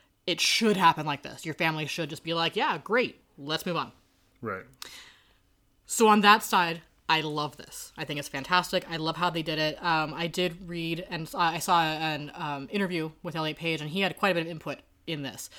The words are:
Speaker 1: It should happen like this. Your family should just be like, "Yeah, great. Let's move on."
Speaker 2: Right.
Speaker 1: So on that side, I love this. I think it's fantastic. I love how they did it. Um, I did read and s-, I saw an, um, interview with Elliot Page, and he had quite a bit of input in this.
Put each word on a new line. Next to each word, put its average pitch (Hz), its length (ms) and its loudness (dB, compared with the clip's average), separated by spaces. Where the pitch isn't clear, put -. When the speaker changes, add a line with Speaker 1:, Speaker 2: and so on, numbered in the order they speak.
Speaker 1:
It 165 140 0
should 214 360 4
happen 165 300 6
like 143 160 -4
this. 131 220 -14
Your 160 100 -6
family 156 320 0
should 147 240 -4
just 160 140 -14
be 165 100 -4
like, 165 220 0
"Yeah, 233 220 0
great. 220 420 -2
Let's 151 280 -4
move 175 100 -2
on." 123 160 -4
Speaker 2:
Right. 98 220 -6
Speaker 1:
So 226 220 6
on 214 140 8
that 208 200 8
side, 170 400 2
I 160 120 4
love 151 360 -4
this. - 400 -16
I 156 80 -6
think 147 140 -6
it's 143 100 -6
fantastic. 175 640 0
I 165 60 -4
love 160 200 -2
how 175 140 0
they 165 120 -2
did 156 160 -4
it. 156 240 -2
Um, 160 300 2
I 160 140 -4
did 180 420 -4
read 170 400 -4
and 165 140 -6
s-, 156 120 -10
I 170 260 2
saw 175 220 4
an, 156 520 -2
um, 143 380 -6
interview 175 380 -2
with 170 140 -8
Elliot 156 200 -2
Page, 160 240 -2
and 151 100 -8
he 180 100 -2
had 185 180 0
quite 202 120 2
a 180 40 2
bit 170 80 0
of 165 60 -8
input 156 300 -10
in 156 160 -6
this. 131 260 -10